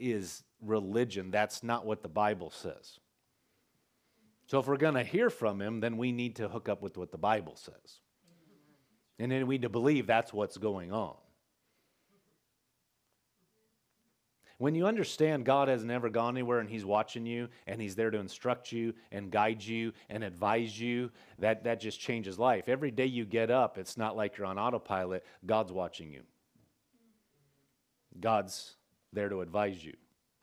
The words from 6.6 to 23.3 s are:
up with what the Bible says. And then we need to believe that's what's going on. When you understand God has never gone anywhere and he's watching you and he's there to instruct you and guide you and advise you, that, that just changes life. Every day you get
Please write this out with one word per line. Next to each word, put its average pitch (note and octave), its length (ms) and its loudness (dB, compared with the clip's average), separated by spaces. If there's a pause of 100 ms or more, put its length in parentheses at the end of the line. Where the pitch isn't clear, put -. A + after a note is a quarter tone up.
up G2+ 140 -2
with F#2+ 160 -8
what F2+ 140 -8
the - 60 -10
Bible G2+ 360 2
says. - 460 -20 (1200)
And B2 100 -2
then C3 160 0
we C3+ 80 2
need B2+ 80 -2
to A#2+ 60 0
believe A#2+ 400 2
that's A2+ 240 4
what's G#2 260 -2
going F#2+ 320 -2
on. G2 260 -4 (3500)
When C#3+ 160 2
you E3+ 120 4
understand D#3 600 2
God C3+ 220 6
has A#2+ 160 2
never A#2+ 260 -2
gone A#2 240 0
anywhere A#2+ 240 0
and G#2+ 100 -2
he's A2 160 -6
watching G#2+ 400 0
you A#2 240 -4 (180)
and G#2 140 -6
he's G2 140 -6
there A2+ 160 2
to G#2+ 80 0
instruct A#2+ 540 -4
you A#2 200 -2 (180)
and G2+ 200 -8
guide G#2+ 340 2
you A2+ 300 -4 (160)
and G#2+ 120 -6
advise G#2 560 0
you, A#2+ 320 -2 (280)
that, A2 260 2
that A#2 160 0
just A2 180 -6
changes G2 400 -4
life. A#2 300 4
Every C3+ 220 0
day B2+ 160 0
you A#2+ 180 -2
get A2+ 260 2